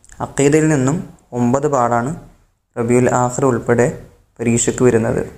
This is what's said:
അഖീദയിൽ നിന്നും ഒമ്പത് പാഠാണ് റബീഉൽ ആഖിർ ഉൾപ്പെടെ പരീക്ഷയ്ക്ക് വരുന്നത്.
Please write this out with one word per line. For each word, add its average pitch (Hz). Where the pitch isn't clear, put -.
അഖീദയിൽ 143
നിന്നും 135
ഒമ്പത് 123
പാഠാണ് 120
റബീഉൽ 120
ആഖിർ 123
ഉൾപ്പെടെ 120
പരീക്ഷയ്ക്ക് 117
വരുന്നത്. 117